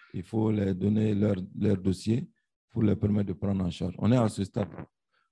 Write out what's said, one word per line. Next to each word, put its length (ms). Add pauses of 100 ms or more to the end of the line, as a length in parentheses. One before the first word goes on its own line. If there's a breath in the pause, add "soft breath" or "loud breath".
(140)
il 100
faut 280
leur 240
donner 380
leur, 220 (220)
leur 200
dossier 500 (420)
pour 140
leur 140
permettre 300
de 60
prendre 300
en 60
charge. 280
On 140
est 60
à 120
ce 140
stade. 260 (640)